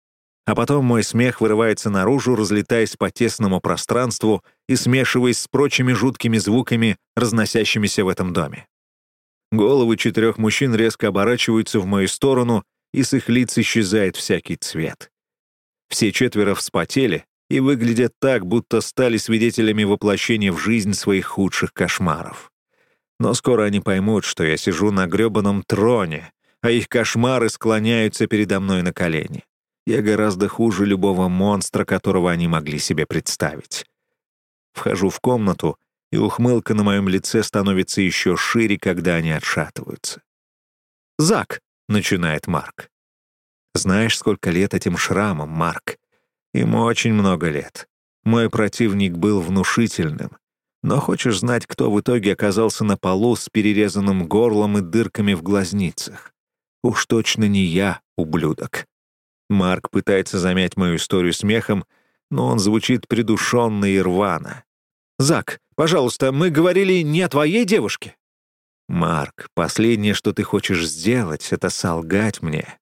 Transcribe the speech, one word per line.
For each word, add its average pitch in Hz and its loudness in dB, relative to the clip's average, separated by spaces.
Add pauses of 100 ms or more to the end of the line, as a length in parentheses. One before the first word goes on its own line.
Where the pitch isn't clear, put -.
(480)
А 110 0
потом 135 2
мой 120 4
смех 117 0
вырывается 107 2
наружу, 113 2
разлетаясь 104 0
по 101 -2
тесному 104 0
пространству 110 0 (240)
и 131 2
смешиваясь 123 2
с - -8
прочими 131 2
жуткими 117 0
звуками, 113 0 (180)
разносящимися 110 0
в 92 2
этом 92 -2
доме. 82 -4 (840)
Головы 113 4
четырех 113 0
мужчин 113 0
резко 110 0
оборачиваются 113 0
в 90 -4
мою 98 2
сторону, 120 2 (280)
и 135 0
с - 0
их 123 0
лиц 120 2
исчезает 107 0
всякий 85 -4
цвет. - -8 (800)
Все 101 0
четверо 104 2
вспотели 95 -2 (240)
и 139 0
выглядят 120 2
так, 127 0
будто 113 0
стали 120 0
свидетелями 110 0
воплощения 101 0
в 85 -4
жизнь 104 0
своих 95 0
худших - -2
кошмаров. 82 -4 (680)
Но 101 0
скоро 120 2
они 101 0
поймут, 98 0
что - -4
я 78 2
сижу 98 0
на 95 0
гребаном 101 0
троне, 101 0 (280)
а 120 2
их 117 2
кошмары 117 0
склоняются 110 0
передо 101 0
мной 95 0
на 87 -2
колени. 80 -4 (420)
Я 110 0
гораздо 104 0
хуже 101 0
любого 95 2
монстра, 98 0
которого 90 0
они 85 0
могли 76 -2
себе 78 -2
представить. - -6 (880)
Вхожу 98 -2
в - -12
комнату, 101 0 (320)
и - -2
ухмылка 117 0
на 107 2
моем 101 2
лице 95 0
становится 98 0
еще 90 0
шире, 107 0
когда 87 -2
они 82 -2
отшатываются. - -8 (960)
"Зак!" 165 0 (280)
начинает 87 0
Марк. - -6 (840)
"Знаешь, 107 0
сколько 98 -2
лет 92 0
этим 90 -2
шрамам, 85 -2
Марк? 82 -4 (560)
Им 113 2
очень 113 0
много 92 2
лет. - -8 (360)
Мой 113 2
противник 101 0
был 101 2
внушительным. 87 -2 (440)
Но 117 2
хочешь 123 0
знать, 120 0
кто - -2
в 104 2
итоге 104 0
оказался 107 0
на 101 2
полу 101 2
с - -10
перерезанным 98 2
горлом 107 2
и - 2
дырками 101 0
в 80 -6
глазницах? 95 -4 (500)
Уж 113 -2
точно 107 0
не 98 2
я, 90 0 (160)
ублюдок". 78 -4 (640)
Марк 92 0
пытается 98 0
замять 90 0
мою 87 0
историю 90 0
смехом, 104 -2 (460)
но 123 -2
он 123 0
звучит 107 0
придушенно 110 0
и 98 2
рвано. 90 -2 (540)
"Зак, 139 0 (160)
пожалуйста, 143 0
мы 165 2
говорили 180 4
не 156 0
о 175 0
твоей 151 2
девушке". 170 -2 (720)
"Марк, 82 -4
последнее, 107 0
что 104 -2
ты 104 -4
хочешь 92 -2
сделать, 80 -2
это 90 -2
солгать 90 -2
мне". 78 -6